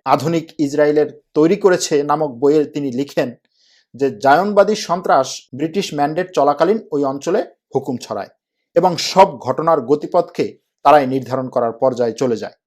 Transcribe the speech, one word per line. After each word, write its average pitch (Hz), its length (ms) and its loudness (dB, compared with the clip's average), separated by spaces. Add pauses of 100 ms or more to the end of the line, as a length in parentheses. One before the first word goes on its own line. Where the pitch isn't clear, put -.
(140)
আধুনিক 156 320 -2 (200)
ইসরায়েলের 147 440 2 (280)
তৈরি 170 260 4
করেছে 180 300 2 (160)
নামক 151 220 -2 (100)
বইয়ে 147 220 4 (100)
তিনি 143 160 -6 (100)
লিখেন 139 300 -4 (680)
যে 135 120 -2 (180)
জায়নবাদী 196 500 4 (120)
সন্ত্রাস 170 400 0 (320)
ব্রিটিশ 160 280 -4 (100)
ম্যান্ডেট 156 300 -2 (100)
চলাকালীন 165 420 2 (120)
ওই 143 120 -2 (100)
অঞ্চলে 170 280 -4 (320)
হুকুম 131 220 -4 (100)
ছড়ায় 101 260 -10 (440)
এবং 175 160 4 (200)
সব 190 160 6 (180)
ঘটনার 156 340 0 (100)
গতিপথকে 156 560 0 (400)
তারাই 143 280 6
নির্ধারণ 131 360 -6
করার 117 320 -2
পর্যায়ে 120 400 0
চলে 120 200 0
যায়। 98 140 -12 (100)